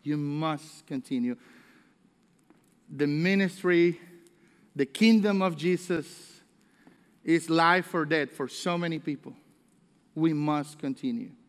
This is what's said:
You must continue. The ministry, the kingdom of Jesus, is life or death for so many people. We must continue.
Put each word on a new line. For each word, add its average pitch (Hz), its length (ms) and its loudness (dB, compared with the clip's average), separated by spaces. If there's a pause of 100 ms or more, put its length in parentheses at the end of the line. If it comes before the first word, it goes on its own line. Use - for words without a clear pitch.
You 147 140 -2
must 151 680 -4
continue. 123 500 -4 (1600)
The 143 140 -2
ministry, 175 880 2 (800)
the 139 100 0
kingdom 208 560 4
of 185 140 0
Jesus, 170 760 -4 (920)
is 160 260 0
life 165 440 2
or 165 120 0
death 151 260 -2
for 135 160 -8
so 175 300 -4
many 165 220 -4
people. 143 340 -10 (840)
We 160 180 2
must 147 460 -4
continue. 131 520 -6 (160)